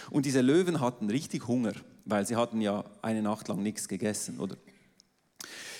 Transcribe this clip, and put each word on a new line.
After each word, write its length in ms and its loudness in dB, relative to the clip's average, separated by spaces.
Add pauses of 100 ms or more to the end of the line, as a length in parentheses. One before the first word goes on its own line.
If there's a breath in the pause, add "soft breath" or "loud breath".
(120)
und 160 2
diese 140 4
Löwen 400 4
hatten 280 0
richtig 380 -2
Hunger, 260 2 (320)
weil 220 2
sie 80 -2
hatten 260 0
ja 240 0 (160)
eine 220 0
Nacht 240 -2
lang 160 -2
nichts 240 -4
gegessen, 520 -4
oder? 160 -6 (1200 loud breath)